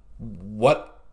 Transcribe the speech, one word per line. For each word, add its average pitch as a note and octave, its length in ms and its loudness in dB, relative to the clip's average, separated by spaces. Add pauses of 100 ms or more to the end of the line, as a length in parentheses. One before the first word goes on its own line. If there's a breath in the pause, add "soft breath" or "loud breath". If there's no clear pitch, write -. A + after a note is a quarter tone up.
(180)
what, G#2+ 840 0 (120)